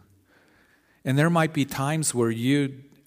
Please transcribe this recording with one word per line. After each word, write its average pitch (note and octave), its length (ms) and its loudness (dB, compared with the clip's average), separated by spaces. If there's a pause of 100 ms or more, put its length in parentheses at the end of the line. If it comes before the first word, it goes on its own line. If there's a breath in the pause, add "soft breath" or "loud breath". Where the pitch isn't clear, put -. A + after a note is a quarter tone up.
(1040 soft breath)
And C3+ 140 0
there D#3 120 4
might D#3+ 240 2
be C3+ 120 0
times C#3+ 480 -4
where A#2 160 2
you C3+ 540 -2 (240)